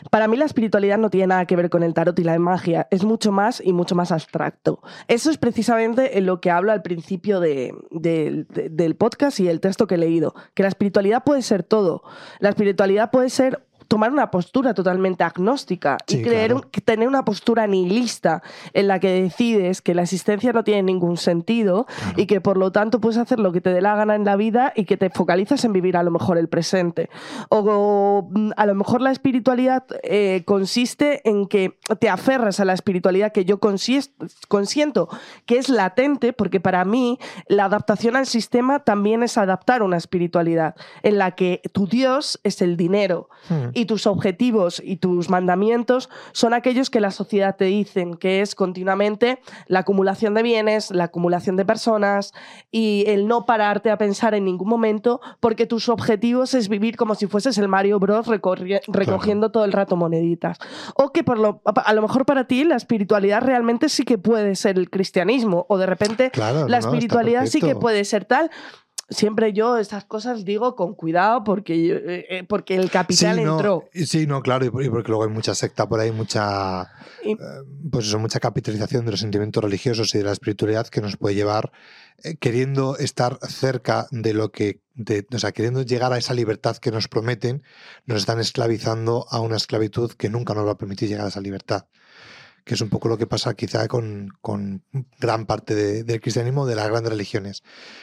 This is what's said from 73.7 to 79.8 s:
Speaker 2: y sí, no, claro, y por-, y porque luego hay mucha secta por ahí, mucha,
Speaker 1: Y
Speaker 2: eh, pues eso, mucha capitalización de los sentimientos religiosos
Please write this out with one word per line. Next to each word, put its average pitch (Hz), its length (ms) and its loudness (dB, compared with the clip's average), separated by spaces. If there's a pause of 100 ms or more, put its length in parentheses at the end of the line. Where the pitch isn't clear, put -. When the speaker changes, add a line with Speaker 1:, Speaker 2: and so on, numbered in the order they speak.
Speaker 2:
y 170 120 -4
sí, 156 200 0
no, 139 160 -2
claro, 131 240 0
y 123 40 0
por-, 131 140 -4
y 131 60 -2
porque 113 200 -4
luego 110 160 0
hay 110 40 -2
mucha 110 240 -4
secta 107 340 -2
por 110 120 -2
ahí, 113 120 0
mucha, 101 800 -4 (340)
Speaker 1:
Y 214 100 -4
Speaker 2:
eh, 226 40 -6 (540)
pues 120 160 -4
eso, 104 100 -2
mucha 110 220 -4
capitalización 113 640 -4
de 113 60 -2
los 98 80 -4
sentimientos 104 420 -2
religiosos 107 540 -2